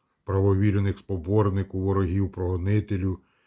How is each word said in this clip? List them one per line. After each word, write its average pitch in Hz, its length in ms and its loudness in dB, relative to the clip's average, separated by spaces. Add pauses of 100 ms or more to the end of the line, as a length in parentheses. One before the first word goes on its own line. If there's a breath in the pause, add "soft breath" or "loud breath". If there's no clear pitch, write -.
(240)
правовірених 98 760 2
споборнику 95 800 -2
ворогів 95 520 0
прогонителю 92 840 -2 (280 soft breath)